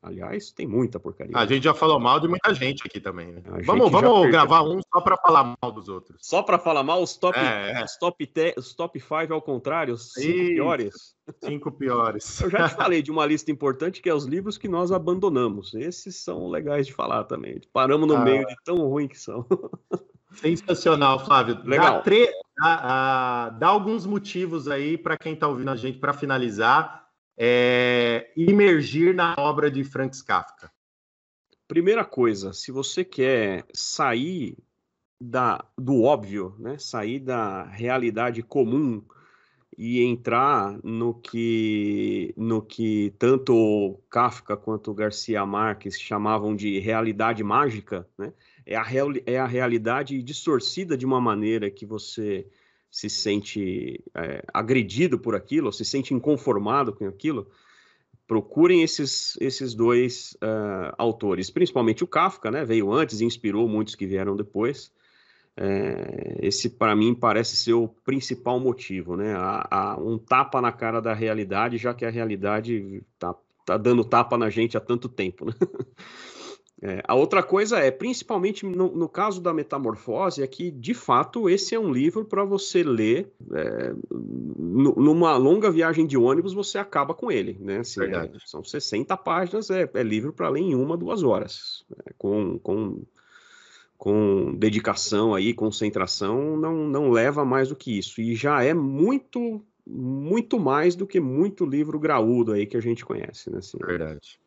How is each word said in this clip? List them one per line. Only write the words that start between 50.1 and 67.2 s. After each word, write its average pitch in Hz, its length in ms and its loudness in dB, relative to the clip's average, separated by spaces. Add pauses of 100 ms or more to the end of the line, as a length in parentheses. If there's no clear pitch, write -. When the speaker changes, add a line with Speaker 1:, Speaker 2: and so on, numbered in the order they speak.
Speaker 1:
distorcida 143 760 -4
de 127 80 -4
uma 131 160 2
maneira 107 500 0
que 101 140 -18
você 104 600 -8 (460)
se - 160 -8
sente, 101 960 -4 (120)
é, - 360 -8
agredido 120 680 0
por 110 160 -2
aquilo, 139 320 -2
ou 104 40 -2
se 104 140 -8
sente - 260 -4
inconformado 127 800 0
com 101 160 -8
aquilo, 113 400 -6 (800)
procurem 165 540 4
esses, - 580 -2
esses 131 360 -4
dois, 120 640 2
eh, 104 560 -4
autores, 101 540 -2
principalmente 127 520 2
o 180 40 -4
Kafka, 160 420 0
né, 143 160 -4
veio 113 260 2
antes 120 300 2
e 117 40 2
inspirou 113 420 0
muitos 107 260 -2
que 101 140 -8
vieram 98 280 -2
depois. 107 560 -4 (640)
É, - 840 -4
esse, - 280 -2
pra 110 260 2
mim, 110 180 4
parece 113 420 0